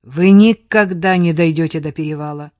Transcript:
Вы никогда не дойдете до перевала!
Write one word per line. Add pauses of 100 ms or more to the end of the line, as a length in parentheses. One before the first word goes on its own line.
Вы
никогда
не
дойдете
до
перевала!